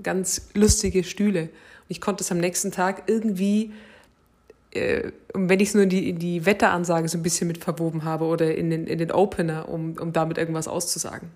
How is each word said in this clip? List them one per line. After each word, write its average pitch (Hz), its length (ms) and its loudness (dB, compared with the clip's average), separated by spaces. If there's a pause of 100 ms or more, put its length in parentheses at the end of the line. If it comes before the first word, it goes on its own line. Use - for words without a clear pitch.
ganz 185 520 -2
lustige 202 500 4
Stühle. 196 380 0
Und - 460 -16
ich - 120 -10
konnte 196 220 -4
es - 80 -4
am 180 80 0
nächsten 180 320 0
Tag 190 360 -2
irgendwie, 214 640 2 (1000)
äh, - 380 0 (220)
und 190 160 0
wenn 190 120 4
ich 202 80 4
es - 60 -2
nur 208 100 8
in 190 60 4
die, 185 200 0
in 175 80 -4
die 170 280 -4
Wetteransage 175 600 2
so 170 100 -2
ein 165 40 -4
bisschen 170 260 0
mit 165 100 -4
verwoben 160 460 -4
habe 160 220 -2
oder 160 280 2
in 165 160 0
den, 165 160 -2
in 170 120 -2
den 165 120 0
Opener, 165 580 2
um, 165 300 -6
um 170 140 -6
damit 165 260 0
irgendwas 160 300 -2
auszusagen. - 680 -6